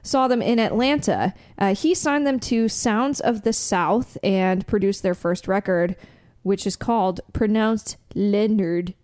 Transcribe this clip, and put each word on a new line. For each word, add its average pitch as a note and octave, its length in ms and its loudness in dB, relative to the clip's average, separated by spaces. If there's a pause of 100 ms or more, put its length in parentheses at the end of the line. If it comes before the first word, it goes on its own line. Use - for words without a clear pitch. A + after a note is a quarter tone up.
saw C4 280 2
them A#3+ 120 2
in A#3 180 2
Atlanta. G#3+ 720 0 (240)
Uh, G3 180 2
he D#4+ 180 0
signed D4 320 0
them C4+ 160 0
to A3+ 280 0
Sounds B3 500 0
of A3+ 220 0
the A3+ 120 0
South F#3+ 680 0
and F#3+ 420 0
produced G3+ 380 0
their F3+ 120 0
first F3 300 -4
record, F#3 500 0 (480)
which F#3+ 220 -2
is G3 120 -4
called, F#3+ 420 0 (140)
pronounced A3 640 0 (160)
Leonard G3 800 0 (100)